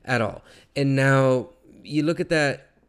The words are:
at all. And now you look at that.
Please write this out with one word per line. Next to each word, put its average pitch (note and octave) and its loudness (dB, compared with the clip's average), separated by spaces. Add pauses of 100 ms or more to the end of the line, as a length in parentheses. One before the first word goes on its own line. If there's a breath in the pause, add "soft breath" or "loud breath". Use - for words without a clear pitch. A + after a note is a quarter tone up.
at A#2+ -2
all. - -6 (340 loud breath)
And C#3 0
now C3+ 2 (340)
you D3 -4
look E3 -2
at F3 -6
that. D3+ -2 (220)